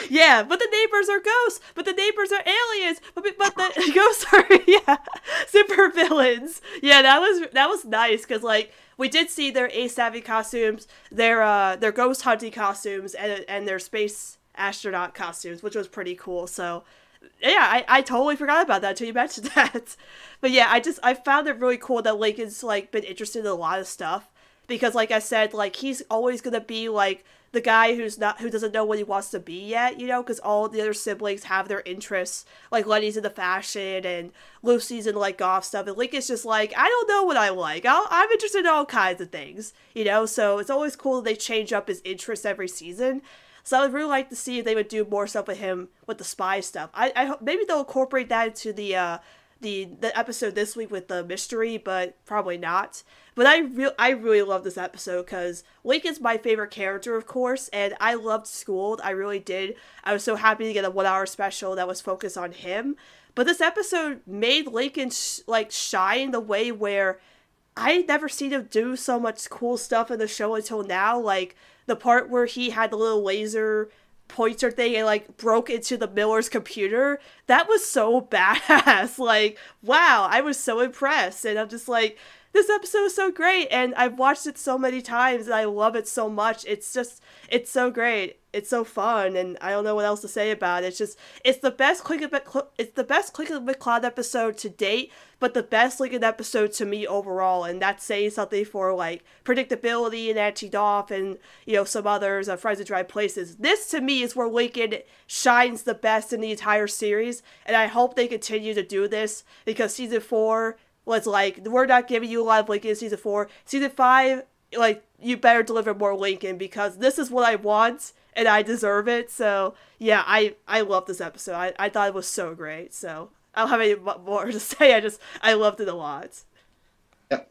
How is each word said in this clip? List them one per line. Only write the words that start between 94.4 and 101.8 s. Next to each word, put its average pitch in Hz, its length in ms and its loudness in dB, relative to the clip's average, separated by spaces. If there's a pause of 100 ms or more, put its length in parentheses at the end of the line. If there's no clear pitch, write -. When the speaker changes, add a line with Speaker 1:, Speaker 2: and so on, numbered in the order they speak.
Speaker 1:
to 208 120 -10
date, 208 420 -2 (260)
but 247 140 0
the 247 100 0
best 240 380 2
Lincoln 247 240 -2
episode 220 480 0
to 208 140 -6
me 208 200 -6
overall, 185 580 -2
and 175 160 -6
that's 196 220 -2
saying 208 280 -2
something 208 340 -4
for, 190 300 -2
like, 170 280 -6 (220)
predictability 233 840 -2
and 220 80 0
Anti 208 320 -2
Doff 202 400 0
and, 190 260 -6 (300)
you - 80 -2
know, 202 100 4